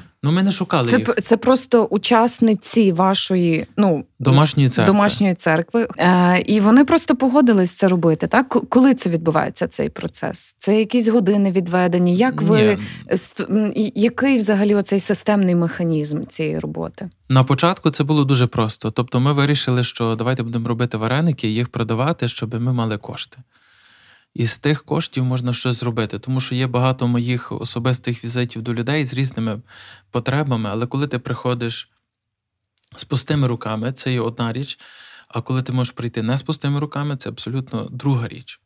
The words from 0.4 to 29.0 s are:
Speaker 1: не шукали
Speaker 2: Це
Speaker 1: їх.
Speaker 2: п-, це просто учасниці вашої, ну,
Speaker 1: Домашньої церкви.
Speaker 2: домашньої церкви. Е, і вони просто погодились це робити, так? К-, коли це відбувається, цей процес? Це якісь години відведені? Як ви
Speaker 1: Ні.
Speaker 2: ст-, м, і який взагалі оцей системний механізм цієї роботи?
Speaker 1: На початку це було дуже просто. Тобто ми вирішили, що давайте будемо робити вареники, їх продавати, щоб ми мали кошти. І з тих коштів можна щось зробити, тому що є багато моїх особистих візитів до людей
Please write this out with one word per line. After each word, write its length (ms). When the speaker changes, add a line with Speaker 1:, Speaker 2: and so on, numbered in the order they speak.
Speaker 1:
не 80
шукали 400
Speaker 2:
Це 60
Speaker 1:
їх. 80
Speaker 2:
п-, 160
це 160
просто 480
учасниці 1040
вашої, 760
ну, 280
Speaker 1:
Домашньої 500
церкви. 240
Speaker 2:
домашньої 400
церкви. 540
Е, 420
і 200
вони 260
просто 300
погодились 560
це 160
робити, 400
так? 220
К-, 200
коли 240
це 160
відбувається, 580
цей 220
процес? 720
Це 200
якісь 280
години 440
відведені? 640
Як 260
ви 200
Speaker 1:
Ні. 160
Speaker 2:
ст-, 360
м, 240
і 200
який 420
взагалі 380
оцей 240
системний 560
механізм 680
цієї 340
роботи? 500
Speaker 1:
На 140
початку 460
це 140
було 200
дуже 240
просто. 440
Тобто 280
ми 140
вирішили, 500
що 320
давайте 280
будемо 240
робити 300
вареники, 500
їх 220
продавати, 580
щоб 340
ми 120
мали 240
кошти. 400
І 140
з 120
тих 240
коштів 420
можна 280
щось 220
зробити, 440
тому 200
що 160
є 120
багато 400
моїх 440
особистих 720
візитів 380
до 120
людей 320